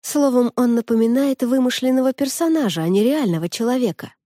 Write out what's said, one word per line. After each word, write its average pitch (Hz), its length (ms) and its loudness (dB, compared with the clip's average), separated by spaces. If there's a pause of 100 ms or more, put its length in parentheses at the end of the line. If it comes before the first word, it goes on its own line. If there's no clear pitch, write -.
Словом, 247 540 2
он 240 200 2
напоминает 233 640 0
вымышленного 254 720 0
персонажа, 277 680 -2
а 165 60 -2
не 196 140 2
реального 214 460 0
человека. 240 640 -4 (120)